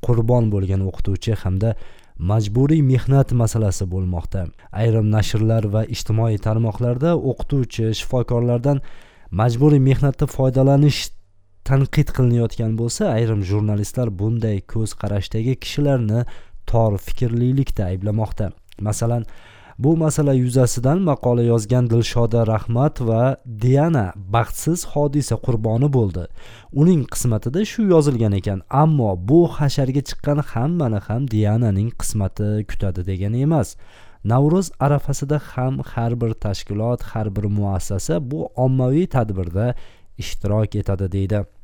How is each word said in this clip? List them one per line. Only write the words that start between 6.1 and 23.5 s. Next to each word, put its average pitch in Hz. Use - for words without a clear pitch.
tarmoqlarda 120
o'qituvchi, 123
shifokorlardan 120
majburiy 123
mehnatda 135
foydalanish 135
tanqid 135
qilinayotgan 117
bo'lsa, 120
ayrim 110
jurnalistlar 107
bunday 110
ko'z 110
qarashdagi 110
kishilarni 123
tor 113
fikrlilikda 123
ayblamoqda. 104
Masalan, 117
bu 139
masala 151
yuzasidan 127
maqola 120
yozgan 117
Dilshoda 117
Rahmat 117
va 120